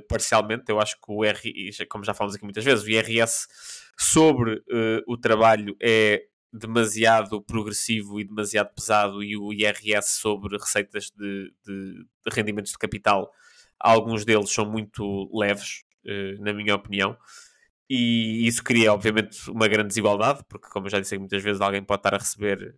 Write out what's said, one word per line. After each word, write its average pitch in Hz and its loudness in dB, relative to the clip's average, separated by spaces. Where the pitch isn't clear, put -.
parcialmente. 110 0
Eu 107 2
acho 104 -2
que - -20
o 107 -2
R 107 -2
I, 95 -10
já, 92 -10
como 104 -12
já 104 -4
falamos 104 -4
aqui - -14
muitas 104 -8
vezes, 117 2
o 107 -6
I 110 4
R 113 0
S - 0
sobre, 127 4
eh, 113 0
o 120 -4
trabalho 110 4
é 110 4
demasiado 110 2
progressivo 107 -4
e 107 -4
demasiado 104 -2
pesado, 104 0
e 104 -8
o 104 -8
I 107 0
R 104 0
S - 0
sobre 104 -4
receitas - -4
de, 98 -8
de, 95 -14
de 110 -6
rendimentos 104 -4
de - -12
capital, 101 0
alguns 113 4
deles 107 2
são 107 -2
muito 101 -6
leves, 101 -2
eh, 98 -8
na 104 -4
minha 104 0
opinião. 98 -2
E 117 0
isso 117 -2
cria, 113 4
obviamente, 107 -2
uma 110 0
grande 104 2
desigualdade, 107 0
porque, - -20
como 98 -8
eu 98 -8
já 101 0
disse 98 -8
aqui 98 -6
muitas 98 -6
vezes, 101 -2
alguém 98 0
pode 98 -2
estar 98 0
a 98 0
receber, 101 -4